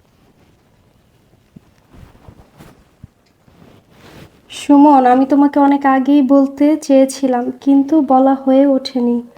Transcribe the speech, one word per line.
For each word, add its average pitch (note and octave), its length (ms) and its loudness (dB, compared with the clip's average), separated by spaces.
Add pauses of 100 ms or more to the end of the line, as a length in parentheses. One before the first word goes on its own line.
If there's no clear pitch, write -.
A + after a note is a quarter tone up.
(4000)
"সুমন, C#4+ 560 2
আমি C4 200 2
তোমাকে C#4+ 340 0
অনেক C#4 260 0
আগেই C4+ 360 0
বলতে C#4 540 0
চেয়েছিলাম, C4+ 720 -2
কিন্তু C#4 500 -2
বলা C4+ 340 0
হয়ে C4+ 320 0
ওঠেনি। B3 560 -4 (160)